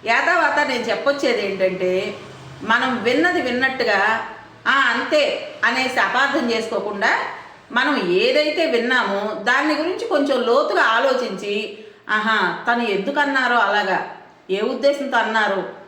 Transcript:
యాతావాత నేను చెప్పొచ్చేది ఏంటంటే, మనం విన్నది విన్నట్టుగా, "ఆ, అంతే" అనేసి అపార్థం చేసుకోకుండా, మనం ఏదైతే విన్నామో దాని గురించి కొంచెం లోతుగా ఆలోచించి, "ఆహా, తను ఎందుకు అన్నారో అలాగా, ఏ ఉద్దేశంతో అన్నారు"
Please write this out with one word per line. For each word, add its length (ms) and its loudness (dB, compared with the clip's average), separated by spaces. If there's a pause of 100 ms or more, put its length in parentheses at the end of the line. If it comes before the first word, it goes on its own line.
యాతావాత 640 2
నేను 140 -2
చెప్పొచ్చేది 680 0
ఏంటంటే, 640 0 (480)
మనం 400 0
విన్నది 380 2
విన్నట్టుగా, 880 0 (380)
"ఆ, 60 2
అంతే" 840 0 (100)
అనేసి 360 0
అపార్థం 520 0
చేసుకోకుండా, 640 -2 (540)
మనం 400 0
ఏదైతే 540 2
విన్నామో 680 0
దాని 400 0
గురించి 320 -2
కొంచెం 360 2
లోతుగా 400 2
ఆలోచించి, 960 0 (320)
"ఆహా, 540 0
తను 180 2
ఎందుకు 380 0
అన్నారో 380 2
అలాగా, 580 0 (340)
ఏ 100 0
ఉద్దేశంతో 560 0
అన్నారు" 600 0 (120)